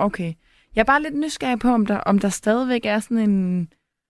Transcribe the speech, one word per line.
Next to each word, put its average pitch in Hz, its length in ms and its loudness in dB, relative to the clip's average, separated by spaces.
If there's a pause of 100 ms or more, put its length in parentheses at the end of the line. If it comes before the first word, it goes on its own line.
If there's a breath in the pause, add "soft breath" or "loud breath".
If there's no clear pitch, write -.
okay. 175 260 -4 (420)
Jeg 214 60 2
er 226 120 2
bare 294 100 2
lidt 302 180 -6
nysgerrig 277 400 -2
på, 247 80 2
om 226 180 4
der, 202 140 0
om 202 180 2
der 196 100 0
stadigvæk 233 580 0
er 214 120 0
sådan 220 320 0
en, 180 420 0 (380)